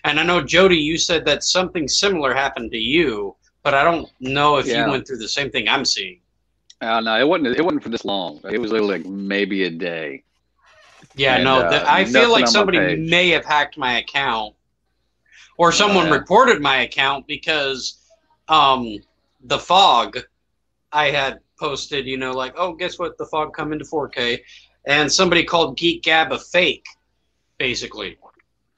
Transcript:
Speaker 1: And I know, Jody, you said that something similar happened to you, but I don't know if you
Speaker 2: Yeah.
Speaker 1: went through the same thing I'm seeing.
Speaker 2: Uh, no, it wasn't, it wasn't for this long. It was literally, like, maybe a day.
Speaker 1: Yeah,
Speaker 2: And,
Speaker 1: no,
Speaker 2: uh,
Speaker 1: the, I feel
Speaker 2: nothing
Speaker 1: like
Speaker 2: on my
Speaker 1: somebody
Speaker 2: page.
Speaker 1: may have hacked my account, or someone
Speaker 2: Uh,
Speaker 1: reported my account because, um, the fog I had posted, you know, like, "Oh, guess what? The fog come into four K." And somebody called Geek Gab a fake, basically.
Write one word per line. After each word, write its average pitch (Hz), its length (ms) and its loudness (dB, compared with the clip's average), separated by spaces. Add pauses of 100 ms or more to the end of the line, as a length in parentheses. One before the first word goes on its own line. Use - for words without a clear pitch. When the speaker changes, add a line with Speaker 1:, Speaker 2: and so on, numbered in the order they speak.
Speaker 1:
And 147 140 0
I 160 40 0
know, 175 180 2
Jody, 175 360 4
you 156 200 -2
said 156 280 -2
that 143 180 0
something 175 460 -2
similar 160 440 0
happened 127 380 -4
to 120 60 -8
you, 113 580 -2 (280)
but 139 100 0
I 139 100 4
don't 170 240 0 (140)
know 143 360 2
if 131 100 0
you 123 60 0
Speaker 2:
Yeah. 117 160 0
Speaker 1:
went 131 180 -4
through 131 100 -10
the 110 100 -12
same 139 220 -4
thing 117 180 -4
I'm 131 160 0
seeing. 98 360 -6 (600)
Speaker 2:
Uh, 113 220 -2
no, 113 180 0
it 135 80 4
wasn't, 165 200 0 (100)
it 160 80 0
wasn't 151 180 -4
for 113 60 -10
this 117 160 -6
long. 90 340 -6 (100)
It 107 100 -4
was 113 120 -4
literally, 104 280 0
like, 78 80 -14
maybe 98 580 -4
a 87 60 -2
day. 82 520 -8 (920)
Speaker 1:
Yeah, 135 200 4
Speaker 2:
And, 123 80 2
Speaker 1:
no, 135 160 4
Speaker 2:
uh, - 120 2
Speaker 1:
the, 147 200 2
I 185 140 4
feel 233 80 -4
Speaker 2:
nothing 240 180 6
Speaker 1:
like 226 60 6
Speaker 2:
on 202 100 4
my 233 40 2
Speaker 1:
somebody 196 280 2
Speaker 2:
page. 165 300 0
Speaker 1:
may 175 200 2
have 156 160 2
hacked 147 320 -2
my 127 200 -2
account, 113 580 -4 (1000)
or 170 140 6
someone 190 360 4
Speaker 2:
Uh, 147 60 4
Speaker 1:
reported 190 480 4
my 135 160 2
account 135 500 -2
because, 147 720 -4 (480)
um, 131 500 2 (480)
the 135 140 -2
fog 131 580 4 (760)
I 147 200 0
had 135 280 -4 (200)
posted, 139 480 -8
you 131 100 -6
know, 131 140 -6
like, 127 260 -8
"Oh, 175 160 -4
guess 170 240 -8
what? 165 220 -8
The 151 80 -8
fog 151 260 -6
come 156 180 -8
into 151 140 -8
four 143 240 -6
K." 123 340 -4 (440)
And 147 240 2
somebody 175 320 2
called 160 340 -2
Geek 170 260 -2
Gab 160 280 2
a 120 80 -6
fake, - 460 -2 (720)
basically. 110 600 -8 (600)